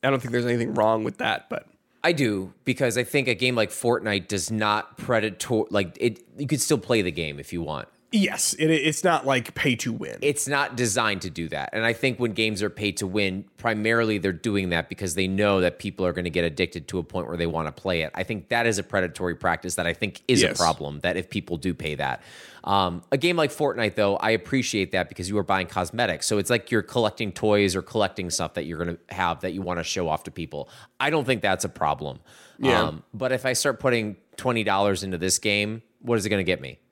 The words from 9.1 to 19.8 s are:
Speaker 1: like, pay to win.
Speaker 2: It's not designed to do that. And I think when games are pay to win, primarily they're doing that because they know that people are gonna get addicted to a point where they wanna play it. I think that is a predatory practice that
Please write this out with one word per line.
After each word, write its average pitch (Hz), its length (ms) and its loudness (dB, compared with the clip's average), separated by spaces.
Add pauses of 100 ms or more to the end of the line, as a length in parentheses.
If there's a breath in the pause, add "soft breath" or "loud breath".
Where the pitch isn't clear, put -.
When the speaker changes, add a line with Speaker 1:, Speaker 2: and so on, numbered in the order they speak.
Speaker 1:
like, 131 300 0
pay 127 220 0
to 117 140 -4
win. - 300 -8
Speaker 2:
It's 143 260 0
not 139 300 0
designed 110 460 0
to 95 60 -6
do 82 200 -6
that. 71 240 -6
And 113 100 -2
I 117 80 4
think 117 260 0
when 120 140 0
games 107 320 0
are 104 60 0
pay 104 240 -2
to - 140 -4
win, 98 360 0 (140)
primarily 110 600 2
they're 95 120 2
doing 95 380 0
that 85 180 2
because 90 280 -4
they 95 120 2
know 98 320 4
that 90 200 2
people 95 260 -4
are 87 80 2
gonna 87 160 -2
get 85 160 2
addicted 82 440 -2
to 92 100 -2
a 82 40 -4
point 82 240 -6
where 85 80 -8
they 85 120 0
wanna 80 260 -2
play 85 300 0
it. 76 120 -4
I 92 80 -4
think 101 260 -6
that 117 180 2
is 107 100 2
a 98 60 -2
predatory 90 520 -2
practice 87 400 -2
that 87 100 -2